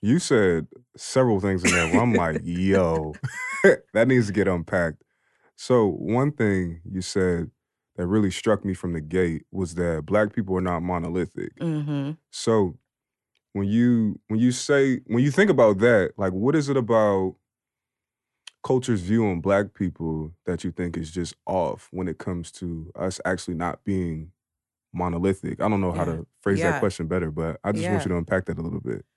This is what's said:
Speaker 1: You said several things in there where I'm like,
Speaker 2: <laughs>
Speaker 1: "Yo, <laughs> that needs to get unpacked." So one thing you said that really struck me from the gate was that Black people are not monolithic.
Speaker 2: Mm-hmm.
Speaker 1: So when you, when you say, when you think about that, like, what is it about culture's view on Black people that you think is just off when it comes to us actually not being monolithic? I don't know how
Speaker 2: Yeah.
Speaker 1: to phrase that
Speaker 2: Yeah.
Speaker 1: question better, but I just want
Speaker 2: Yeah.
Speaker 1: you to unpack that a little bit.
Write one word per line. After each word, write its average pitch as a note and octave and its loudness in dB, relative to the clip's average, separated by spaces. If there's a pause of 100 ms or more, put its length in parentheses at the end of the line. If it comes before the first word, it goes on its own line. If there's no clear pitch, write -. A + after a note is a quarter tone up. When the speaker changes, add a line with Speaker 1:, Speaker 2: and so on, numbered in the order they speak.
Speaker 1:
You A#2+ 4
said F#2+ 2 (280)
several B2 2
things F#2+ 0
in F2 2
there E2+ 0
where - 4
I'm A#2+ 2
like, E2+ 0
Speaker 2:
<laughs> - -14
Speaker 1:
"Yo, F2 0 (500)
<laughs> - 6
that A2+ 4
needs B2+ 4
to G2+ -4
get F#2+ 2
unpacked." E2+ -2 (520)
So A#2 2
one A#2 0
thing F#2 0
you F#2 -6
said F2+ -2 (460)
that F2+ -4
really G2+ 2
struck G2+ 0
me G2 -2
from F2 -6
the D#2+ -4
gate E2 -2
was F2+ -6
that E2 -2
Black G#2 0
people G2 -2
are F#2 0
not F2 -2
monolithic. F2 -4
Speaker 2:
Mm-hmm. D3 -4 (200)
Speaker 1:
So G#2 0 (760)
when G2+ -2
you, A2+ 2
when A2 0
you B2 4
say, C#3 2
when A#2 0
you C#3+ 2
think G3 4
about A2+ 6
that, G#2+ 4
like, G2 0
what A2 0
is C#3+ 0
it C3+ 2
about G#2 2 (1300)
culture's B2 0
view A2 2
on F2+ 0
Black G2 2
people D#2+ -4 (140)
that F2 -4
you F2+ -6
think E2+ -6
is D#2+ -8
just E2+ -6 (100)
off F2 -4
when F#2 -6
it F#2+ -8
comes F2 -8
to E2 -10
us F#2 -6
actually F2+ -4
not E2+ -6
being E2+ -4 (640)
monolithic? F2+ -2
I G2 0
don't G#2 0
know F2+ -2
how E2+ -2
Speaker 2:
Yeah. E2 -4
Speaker 1:
to E2 -12 (120)
phrase G2 0
that E3 2
Speaker 2:
Yeah. C#3 -4
Speaker 1:
question F#2+ -2
better, F2 -2
but E2 -6
I G2+ -2
just G#2+ -2
want - -2
Speaker 2:
Yeah. - -4
Speaker 1:
you - -2
to F2 0
unpack F#2 -2
that - -6
a E2+ -8
little E2 -6
bit. G1+ -8 (120)